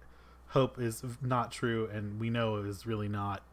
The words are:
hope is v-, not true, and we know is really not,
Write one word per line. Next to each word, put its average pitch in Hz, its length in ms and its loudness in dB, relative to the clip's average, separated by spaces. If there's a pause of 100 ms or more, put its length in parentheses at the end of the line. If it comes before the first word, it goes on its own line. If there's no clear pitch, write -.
(480)
hope 131 320 4
is 117 220 -2
v-, 123 240 -6
not 123 260 2
true, 113 360 2
and 104 320 -4
we 113 100 0
know 113 280 2
is 101 280 -4
really 107 220 0
not, 101 340 -2 (100)